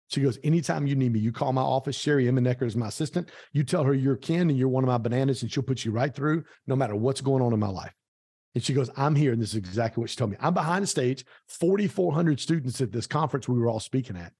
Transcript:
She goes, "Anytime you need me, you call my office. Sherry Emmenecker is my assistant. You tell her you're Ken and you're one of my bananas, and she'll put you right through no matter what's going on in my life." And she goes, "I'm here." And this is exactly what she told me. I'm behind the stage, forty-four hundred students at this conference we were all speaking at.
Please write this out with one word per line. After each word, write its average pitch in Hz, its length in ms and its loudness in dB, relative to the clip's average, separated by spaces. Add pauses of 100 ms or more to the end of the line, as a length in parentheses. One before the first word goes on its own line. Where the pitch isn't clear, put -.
She - 140 -2
goes, 135 220 0
"Anytime 156 440 0
you 139 80 0
need 123 180 2
me, 107 60 0
you 110 120 0
call 131 220 -2
my 131 80 2
office. 131 340 -2
Sherry 143 300 2
Emmenecker 123 380 2
is 113 120 -2
my 117 120 -2
assistant. 165 420 -4 (240)
You 147 100 2
tell 156 200 0
her 139 100 4
you're 135 220 2
Ken 170 340 0
and 139 80 2
you're 131 100 2
one 131 160 2
of 127 40 2
my 123 100 4
bananas, 123 460 0
and 110 80 -4
she'll 139 100 -2
put 123 240 -4
you 113 60 -2
right 127 200 0
through 151 320 -2 (220)
no 131 100 0
matter 120 200 0
what's 131 260 0
going 131 220 2
on 120 100 2
in 107 60 2
my 101 100 0
life." 92 240 -10 (600)
And 120 80 -2
she 139 100 -2
goes, 131 240 0
"I'm 147 160 2
here." 143 180 4
And 113 80 0
this 107 120 -2
is 110 60 -2
exactly 110 440 -2
what 113 80 -4
she - 80 -10
told 107 140 0
me. 98 80 -6
I'm 170 160 2
behind 175 260 0
the 185 60 -2
stage, 131 360 -2 (240)
forty-four 180 640 0
hundred 156 260 2
students 139 420 -2
at 104 100 -2
this 113 140 -4
conference 147 420 -2
we 123 120 2
were 117 100 2
all 110 100 -2
speaking 123 380 -6
at. 85 220 -14